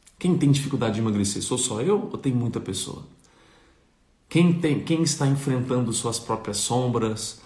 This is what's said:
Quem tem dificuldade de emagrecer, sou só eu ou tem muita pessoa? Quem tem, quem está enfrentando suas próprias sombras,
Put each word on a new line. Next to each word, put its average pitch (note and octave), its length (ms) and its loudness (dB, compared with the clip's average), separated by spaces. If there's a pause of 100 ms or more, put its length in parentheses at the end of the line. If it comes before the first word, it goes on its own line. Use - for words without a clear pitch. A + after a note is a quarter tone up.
(200)
Quem F3 180 2
tem C#3+ 140 6
dificuldade A2+ 440 0
de A2 60 -2
emagrecer, G2+ 400 0
sou B2+ 160 -2
só A2 240 -2
eu G3 300 0
ou - 60 -8
tem C#3 140 -2
muita A#2 280 -2
pessoa? - 460 -8 (1200)
Quem E3+ 240 6
tem, D3+ 300 0
quem E3 180 0
está D#3 260 0
enfrentando B2+ 640 0
suas A2 280 -2
próprias A2 380 -4
sombras, A#2 880 -2